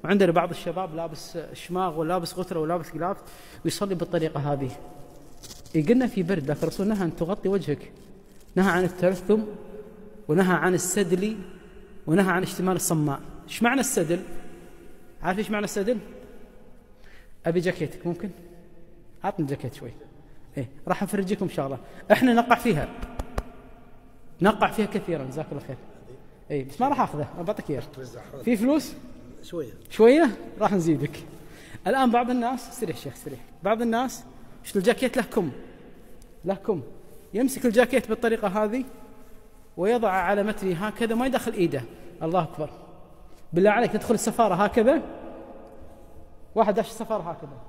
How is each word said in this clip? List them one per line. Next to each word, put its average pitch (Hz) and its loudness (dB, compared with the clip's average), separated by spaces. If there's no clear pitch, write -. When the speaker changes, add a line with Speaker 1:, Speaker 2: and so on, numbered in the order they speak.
Speaker 1:
وعندنا 185 6
بعض 170 4
الشباب 170 -6
لابس 165 -8
شماغ 175 -2
ولابس 170 -2
غترة 175 -2
ولابس 160 -2
غلاف 175 -2
ويصلي 196 0
بالطريقة 156 -2
هذه. 135 -2
يقولنا 226 4
في 196 -2
برد، 160 -2
لكن 147 -2
الرسول 185 -2
نهى 202 0
أن 160 -2
تغطي 185 -2
وجهك، 147 -2
نهى 190 6
عن 180 4
التلثم، 185 2
ونهى 180 6
عن 175 4
السدل، 196 0
ونهى 185 6
عن 180 4
اشتمال 185 0
الصماء. 151 2
إيش - -2
معنى 247 4
السدل؟ 175 2
عارف 185 0
إيش 196 -2
معنى 208 0
السدل؟ 208 0
أبي 170 2
جاكيتك، 170 -2
ممكن؟ 175 -4
عطني 170 -2
جاكيت 135 -6
شوي. 120 -12
إيه، 131 -4
راح 180 2
أفرجيكم 202 0
إن 151 -2
شاء 139 -2
الله. 220 -6
إحنا 247 6
نقع 233 6
فيها، 165 0
نقع 202 4
فيها 208 0
كثيرًا، 170 -4
جزاك 139 -6
الله 143 -8
خير. 131 -10
إيه، 135 -4
بس - -8
ما 262 4
راح 254 2
آخذه، 151 0
أنا 175 -8
بعطيك - -4
إياه. 139 -4
في 240 4
فلوس؟ 262 2
Speaker 2:
شوية. 147 -8
Speaker 1:
شوية؟ 254 8
راح 202 4
نزيدك. 156 2
الآن 247 4
بعض 240 4
الناس، 247 -2
استريح - -6
شيخ، - -10
استريح. 135 -12
بعض 220 2
الناس، 233 0
شو - 0
الجاكيت 226 2
له 240 2
كم؟ 175 0
له 185 0
كم. 185 -2
يمسك 254 2
الجاكيت 240 4
بالطريقة 220 0
هذه 214 0
ويضع 220 2
على 190 2
متنه 196 0
هكذا، 226 0
ما 240 2
يدخل 240 0
إيده. 160 2
الله 170 2
أكبر. 156 -4
بالله 185 8
عليك، 208 4
تدخل 214 2
السفارة 214 4
هكذا، 214 6
واحد 214 6
داش 214 2
السفارة 220 -4
هكذا 151 -10